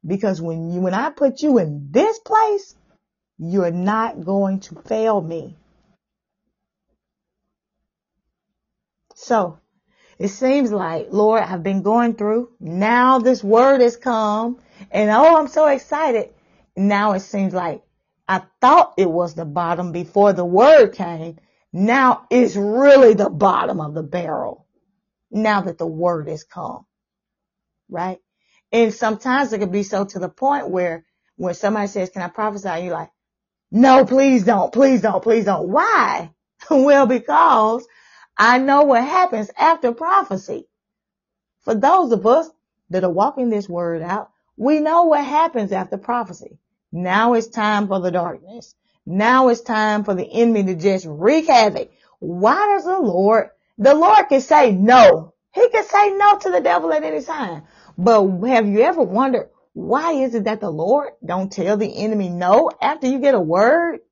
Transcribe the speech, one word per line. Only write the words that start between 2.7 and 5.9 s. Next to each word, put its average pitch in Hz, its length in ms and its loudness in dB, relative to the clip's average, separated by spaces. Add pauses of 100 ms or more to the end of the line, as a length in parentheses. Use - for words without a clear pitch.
you're 170 340 -2
not 196 540 -4
going 196 360 -4
to - 220 -20
fail 220 380 -2
me. 165 360 -12 (3500)